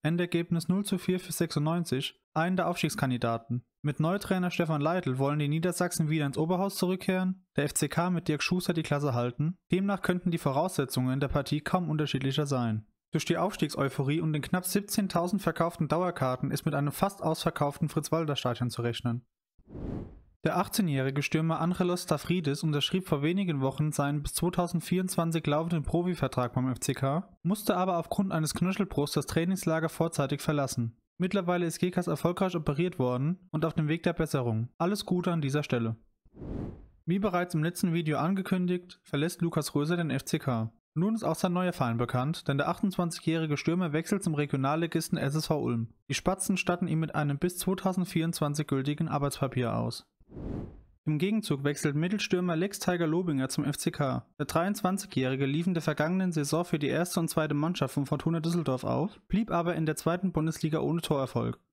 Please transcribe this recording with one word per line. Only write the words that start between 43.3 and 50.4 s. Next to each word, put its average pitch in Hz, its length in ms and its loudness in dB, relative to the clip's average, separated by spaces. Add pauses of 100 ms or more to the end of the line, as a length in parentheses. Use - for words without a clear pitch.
Stürmer 170 360 2
wechselt 180 300 0
zum 160 100 0
Regionalligisten 151 840 0
S 143 180 0
S 160 120 0
V 151 140 2
Ulm. 117 320 -2 (160)
Die 143 60 0
Spatzen 190 420 0
statten 175 300 0
ihm 160 120 0
mit 160 160 -2
einem 143 220 0
bis 180 220 -2
zweitausendvierundzwanzig 170 1080 0
gültigen 147 400 0
Arbeitspapier 135 720 -2
aus. 117 320 -4 (960)